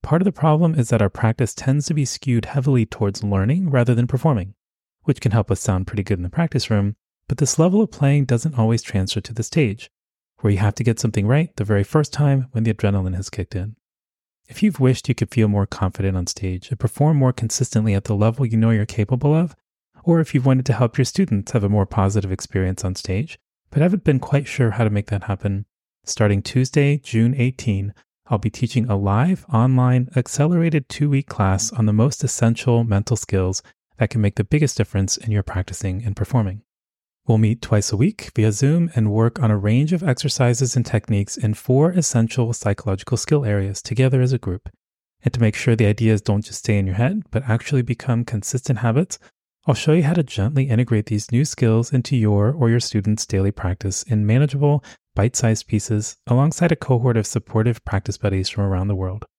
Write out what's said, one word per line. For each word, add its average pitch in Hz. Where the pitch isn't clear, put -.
Part 170
of 190
the 196
problem 160
is 123
that 110
our 98
practice 113
tends 139
to 160
be 143
skewed 120
heavily 131
towards 101
learning 113
rather 123
than 120
performing, 120
which 143
can 107
help 107
us 95
sound 92
pretty 104
good 90
in 87
the 90
practice 160
room, 104
but 131
this -
level 185
of 208
playing 139
doesn't 123
always 113
transfer 95
to -
the 117
stage, 117
where 101
you 90
have 101
to 120
get 113
something 107
right 147
the 107
very 101
first 151
time 139
when 113
the 113
adrenaline 98
has 95
kicked -
in. 98
If -
you've 202
wished 127
you 120
could -
feel 110
more 101
confident 95
on 87
stage 92
and 120
perform 147
more 127
consistently 110
at 98
the 107
level 113
you 113
know 113
you're 107
capable 123
of, 165
or 165
if -
you've 127
wanted 131
to 123
help 117
your 127
students 113
have 104
a 101
more 101
positive 95
experience 95
on 92
stage, 101
but 143
haven't 180
been 131
quite 139
sure 120
how 110
to 104
make 104
that 101
happen, 101
starting 101
Tuesday, 139
June 117
eighteen, 107
I'll 107
be 107
teaching 120
a 104
live, 104
online, 127
accelerated 156
two-week 143
class 98
on 110
the 107
most 110
essential 117
mental 107
skills 95
that 107
can 113
make 101
the 107
biggest 151
difference 98
in 110
your 104
practicing 95
and 98
performing. 107
We'll 113
meet 110
twice -
a 104
week 160
via 110
Zoom 160
and 107
work 113
on 113
a 107
range 120
of 170
exercises 123
and 120
techniques 104
in 107
four 143
essential 120
psychological 101
skill 147
areas 101
together 127
as 127
a 123
group. -
And 123
to 120
make 110
sure 117
the 110
ideas 107
don't 104
just -
stay 104
in 98
your 95
head, 165
but -
actually 123
become 117
consistent 117
habits, 117
I'll 143
show 151
you 170
how 156
to 175
gently 135
integrate 113
these 104
new 123
skills 117
into 131
your 107
or 143
your 117
students' 107
daily 98
practice 95
in 107
manageable, 143
bite-sized 113
pieces 104
alongside 147
a 151
cohort 120
of 104
supportive 110
practice -
buddies 95
from 101
around 95
the 101
world. 95